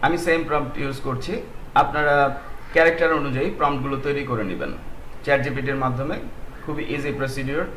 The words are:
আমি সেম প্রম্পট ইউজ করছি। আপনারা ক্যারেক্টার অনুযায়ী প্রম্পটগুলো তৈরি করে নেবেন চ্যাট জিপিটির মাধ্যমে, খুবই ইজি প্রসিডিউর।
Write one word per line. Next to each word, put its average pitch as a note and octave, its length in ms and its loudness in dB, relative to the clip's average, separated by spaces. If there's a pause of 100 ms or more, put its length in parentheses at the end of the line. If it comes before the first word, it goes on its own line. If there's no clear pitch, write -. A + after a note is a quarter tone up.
আমি E3 100 4 (100)
সেম E3 140 4 (100)
প্রম্পট C#3 320 0
ইউজ C3+ 140 -2 (100)
করছি। B2+ 260 -2 (500)
আপনারা D3 320 4 (600)
ক্যারেক্টার E3 460 6
অনুযায়ী C#3 280 0 (100)
প্রম্পটগুলো C#3 380 0 (100)
তৈরি C#3 240 0
করে A2 200 0
নেবেন C#2 200 -4 (540)
চ্যাট C#3 200 4
জিপিটির C3+ 400 -2
মাধ্যমে, C3 320 -2 (480)
খুবই D3 180 -4 (120)
ইজি C#3+ 260 -4
প্রসিডিউর। C3+ 440 -2 (120)